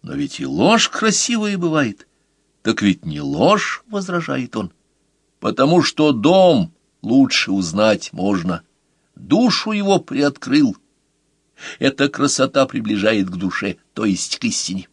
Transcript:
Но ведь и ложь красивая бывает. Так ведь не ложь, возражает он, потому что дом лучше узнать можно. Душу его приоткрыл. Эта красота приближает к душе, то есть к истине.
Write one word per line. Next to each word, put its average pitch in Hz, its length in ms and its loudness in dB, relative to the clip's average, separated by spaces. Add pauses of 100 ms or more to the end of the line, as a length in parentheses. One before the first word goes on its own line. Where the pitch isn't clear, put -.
Но 82 100 -12
ведь 143 260 -6
и 135 60 -6
ложь 156 420 2
красивая 214 680 -2
бывает. 156 500 -2 (540)
Так - 200 0
ведь 101 220 2
не 80 160 -6
ложь, 151 720 0
возражает 170 680 -6
он, 104 160 -6 (680)
потому 147 420 2
что 151 300 2
дом 147 600 4 (280)
лучше 131 500 2
узнать 98 640 0
можно. 92 480 -2 (540)
Душу 208 580 0
его 196 260 2
приоткрыл. 139 760 0 (1040)
Эта 135 280 0
красота 135 580 0
приближает 104 640 0
к 90 60 -10
душе, 92 420 -4 (160)
то 110 120 -4
есть - 340 -4
к - 60 -6
истине. 95 480 -4